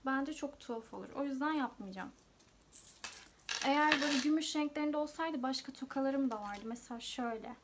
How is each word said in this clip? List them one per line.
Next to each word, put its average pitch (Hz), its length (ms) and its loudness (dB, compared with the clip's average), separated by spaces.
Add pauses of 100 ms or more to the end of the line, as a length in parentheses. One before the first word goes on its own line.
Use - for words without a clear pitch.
Bence 277 280 2
çok 285 260 -6
tuhaf 226 340 -8
olur. 196 220 -8
O 285 80 0
yüzden 285 300 0
yapmayacağım. 202 580 -4 (1500)
Eğer 285 360 6
böyle 285 220 4
gümüş 311 320 4
renklerinde 302 420 2
olsaydı 302 460 -2
başka 262 280 -2
tokalarım 269 600 2
da 214 100 -2
vardı. 202 220 -6
Mesela 233 360 -6
şöyle. 233 640 -4